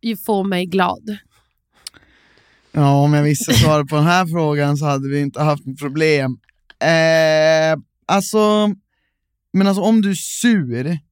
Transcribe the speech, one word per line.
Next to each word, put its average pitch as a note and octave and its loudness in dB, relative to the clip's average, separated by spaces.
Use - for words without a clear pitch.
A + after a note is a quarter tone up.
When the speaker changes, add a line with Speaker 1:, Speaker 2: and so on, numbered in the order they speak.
Speaker 1:
ju A3+ -6
få G3+ -2
mig F#3 -4
glad? F#3+ -4
Speaker 2:
Ja, C#3+ 2
om D3 4
jag D3 2
visste D3 0
svaret D3+ 2
på D#3 -4
den D3+ 2
här F3 2
<laughs> D#3+ -8
frågan D3 0
så C#3+ -6
hade C#3 -2
vi C#3+ -2
inte C#3+ -4
haft D3 -2
något C3 -12
problem. C#3+ 0
Eh, D#3+ 2
alltså, G#3 0
men G3 2
alltså G3 0
om A3 2
du G3 0
är F#3+ -2
sur D3+ -4